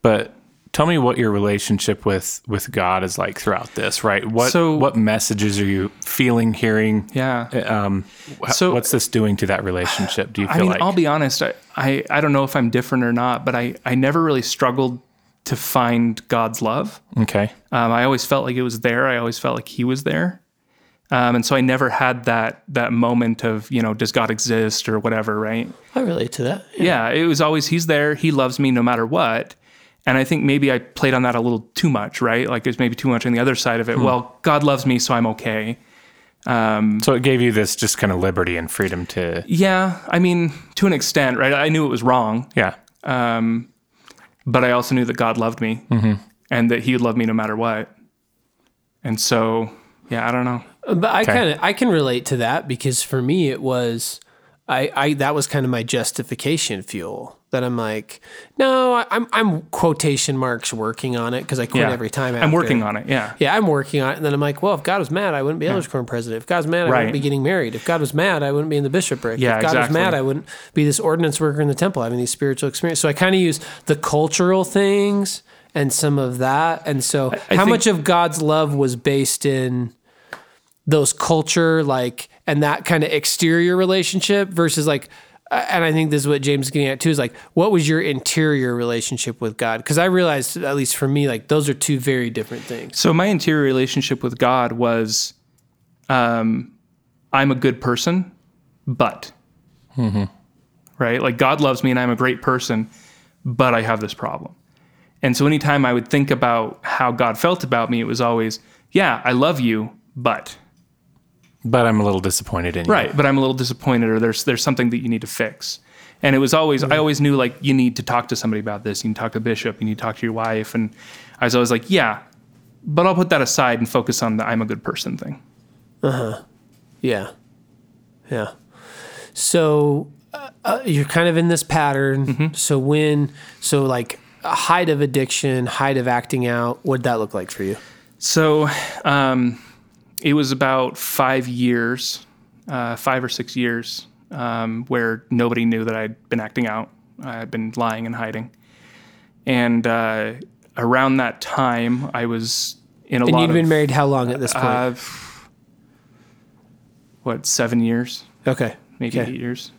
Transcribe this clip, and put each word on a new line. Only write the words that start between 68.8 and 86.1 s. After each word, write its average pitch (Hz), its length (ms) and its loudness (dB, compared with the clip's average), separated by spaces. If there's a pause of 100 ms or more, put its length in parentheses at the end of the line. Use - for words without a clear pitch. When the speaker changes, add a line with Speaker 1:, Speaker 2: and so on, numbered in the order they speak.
Speaker 3:
the 139 60 -2
bishopric. 131 500 -4
Speaker 2:
Yeah, 120 180 2
Speaker 3:
If 110 40 0
God - 80 2
Speaker 2:
exactly. 123 180 2
Speaker 3:
was 143 60 0 (120)
mad, 185 100 0
I 135 60 0
wouldn't 135 240 -4 (280)
be 151 100 2
this 147 160 2
ordinance 165 400 0
worker 151 220 0
in 151 60 2
the 139 80 0
temple 170 280 0
having 117 160 -2
these 123 120 -2
spiritual 139 360 -2
experiences." 165 340 -2
So 160 80 2
I 143 40 0
kinda 185 240 2
use 165 220 2 (260)
the 156 100 2
cultural 170 720 0
things 202 760 0 (320)
and 143 200 0
some 147 260 2
of 123 200 -2
that. 151 460 2
And 139 180 -2
so 135 280 0
Speaker 2:
I, - 40 -2 (160)
I - 40 4
Speaker 3:
how 185 100 6
Speaker 2:
think 220 40 6
Speaker 3:
much 233 180 4
of 175 160 2
God's 170 380 2
love 151 340 2
was 135 200 0
based 139 500 0
in 127 480 -2 (920)
those 147 260 4
culture, 160 720 2
like, 131 440 -2 (180)
and 147 180 2
that 147 220 0
kinda 156 300 2
exterior 170 600 2
relationship 190 720 0
versus, 165 360 0
like, 143 240 0 (420)
uh, - 200 0
and 175 120 2
I 160 80 2
think 156 200 2